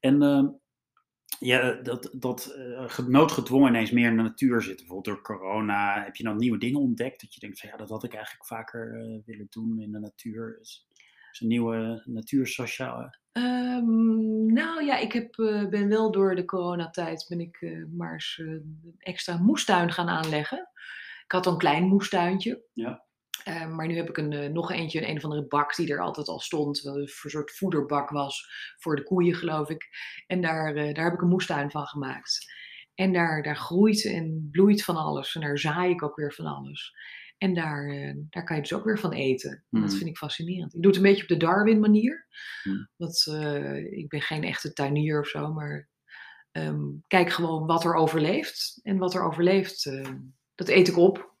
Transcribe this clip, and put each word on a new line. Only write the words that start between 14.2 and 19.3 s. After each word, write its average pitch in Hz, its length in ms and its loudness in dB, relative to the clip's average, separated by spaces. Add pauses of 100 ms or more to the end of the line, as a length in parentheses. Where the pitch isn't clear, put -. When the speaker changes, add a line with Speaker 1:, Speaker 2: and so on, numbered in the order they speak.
Speaker 2:
nou 311 320 2
ja, 277 140 2
ik 220 140 -2
heb, 233 260 -4
eh, 208 300 0
ben 202 200 2
wel 220 220 4
door 190 260 4
de 180 80 -2
coronatijd 175 840 -4
ben 175 120 -4
ik, 170 200 -10
eh, 165 240 -10 (120)
maar 170 160 -6
eens, 160 280 -10
eh, 160 60 -8
een 156 520 -12
extra 175 380 -8